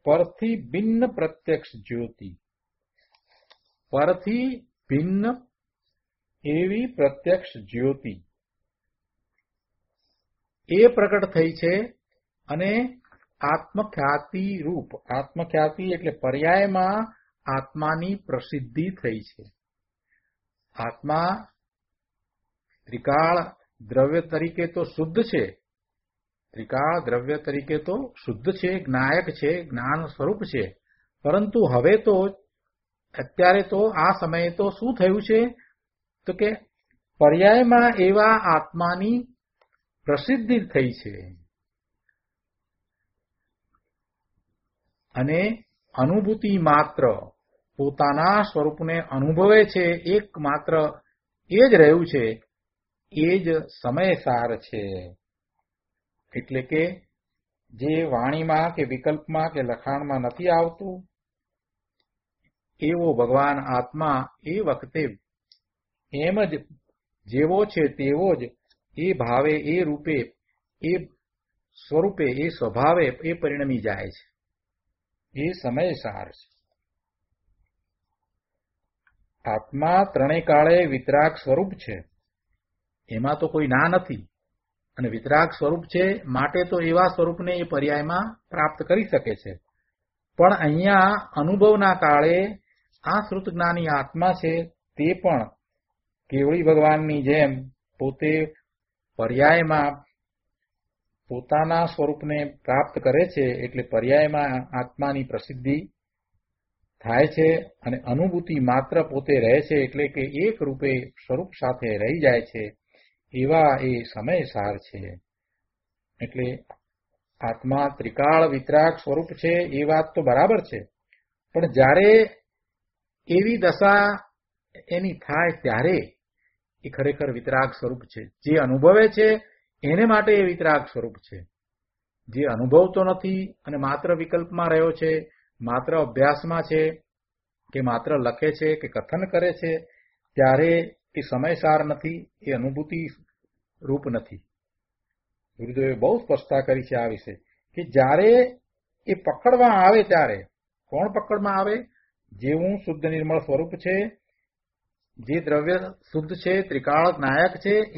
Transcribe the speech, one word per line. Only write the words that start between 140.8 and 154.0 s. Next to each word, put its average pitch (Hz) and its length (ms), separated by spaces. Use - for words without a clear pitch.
એ 156 60
સમયસાર 151 640
નથી, 160 460
એ 139 100
અનુભૂતિ 147 540
રૂપ 139 260
નથી. 113 280
ગુરુદેવે 127 360
બહુ 156 240
સ્પષ્ટતા 139 420
કરી 131 220
છે 127 120
આ 117 120
વિશે 107 280
કે 175 100
જ્યારે 190 760
એ 196 80
પકડવા 240 520
આવે 202 360
ત્યારે, 127 440
કોણ 185 220
પકડમાં 202 480
આવે? 208 300
જેવું 156 460
શુદ્ધ 160 280
નિર્મળ 160 320
સ્વરૂપ 160 360
છે, 196 420